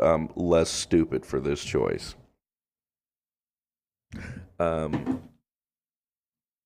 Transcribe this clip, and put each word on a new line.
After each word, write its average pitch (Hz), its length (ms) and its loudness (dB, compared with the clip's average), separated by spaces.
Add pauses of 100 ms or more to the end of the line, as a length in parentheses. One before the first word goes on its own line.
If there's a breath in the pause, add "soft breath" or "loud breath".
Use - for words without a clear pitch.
um, 80 360 4
less 85 320 4
stupid - 560 2
for 67 160 -4
this 71 220 -2
choice. 50 520 -2 (2500 loud breath)
Um, 80 600 -2 (1400)